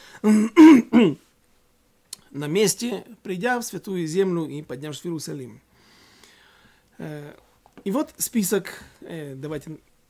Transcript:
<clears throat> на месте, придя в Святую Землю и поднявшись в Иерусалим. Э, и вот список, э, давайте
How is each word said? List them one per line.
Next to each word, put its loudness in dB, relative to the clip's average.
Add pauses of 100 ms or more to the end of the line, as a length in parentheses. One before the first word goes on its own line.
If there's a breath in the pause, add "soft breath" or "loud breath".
<clears throat> -20
на 6 (1300)
месте, -2 (160)
придя -6
в -8
Святую -8
Землю -2
и -12
поднявшись -14
в -16
Иерусалим. -12 (1400 loud breath)
Э, -16 (480)
и -6
вот -4
список, -6 (200 loud breath)
э, -16
давайте -14 (320)